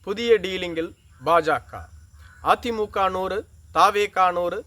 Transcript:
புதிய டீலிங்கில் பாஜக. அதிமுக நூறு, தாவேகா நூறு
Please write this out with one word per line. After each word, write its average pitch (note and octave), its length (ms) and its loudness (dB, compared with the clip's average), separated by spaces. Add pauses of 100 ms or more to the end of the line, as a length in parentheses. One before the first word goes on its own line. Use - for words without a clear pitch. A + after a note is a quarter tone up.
புதிய A3+ 300 2
டீலிங்கில் F3+ 540 -6 (300)
பாஜக. D3+ 580 0 (640)
அதிமுக G#3+ 680 -2
நூறு, F#3+ 260 -4 (380)
தாவேகா G3 560 2
நூறு F3 360 -4